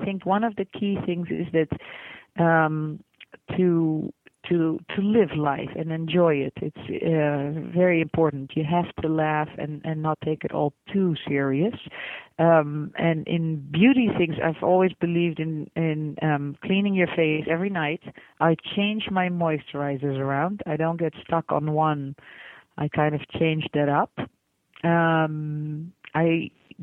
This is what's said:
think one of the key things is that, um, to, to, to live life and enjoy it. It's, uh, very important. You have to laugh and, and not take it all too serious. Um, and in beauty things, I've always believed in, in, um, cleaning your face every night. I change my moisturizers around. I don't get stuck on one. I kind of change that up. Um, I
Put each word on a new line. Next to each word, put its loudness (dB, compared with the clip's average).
think -6
one 2
of -2
the -2
key -2
things -2
is -2
that, -2
um, 2
to, 2
to, 2
to -2
live 4
life -2
and -6
enjoy 4
it. -2
It's, -8
uh, 0
very 4
important. 0
You 0
have 0
to 0
laugh 0
and, -8
and -4
not 0
take -4
it -4
all 0
too 2
serious. 0
Um, 4
and 0
in 0
beauty 6
things, 0
I've -2
always 4
believed 0
in, -6
in, -2
um, 0
cleaning 2
your 4
face 0
every 0
night. -2
I 4
change -2
my 0
moisturizers -2
around. -2
I -4
don't 0
get -2
stuck -2
on 0
one. 0
I -2
kind 0
of -4
change 0
that 2
up. 0
Um, 0
I 2